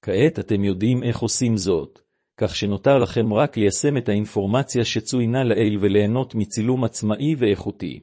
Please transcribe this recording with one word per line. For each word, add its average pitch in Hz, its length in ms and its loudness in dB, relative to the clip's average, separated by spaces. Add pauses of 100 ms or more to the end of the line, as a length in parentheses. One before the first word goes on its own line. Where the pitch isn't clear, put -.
כעת 104 380 2
אתם 101 240 -2
יודעים 101 400 0
איך - 160 -2
עושים 113 380 0
זאת, 87 420 -2 (380)
כך - 180 -4
שנותר 104 420 2
לכם 110 360 0
רק 139 240 0
ליישם 127 400 2
את 117 120 -4
האינפורמציה 107 760 0
שצוינה 120 580 -2
לעיל 107 380 2
וליהנות 104 540 2
מצילום 113 480 -2
עצמאי 113 520 -2
ואיכותי. 101 680 -2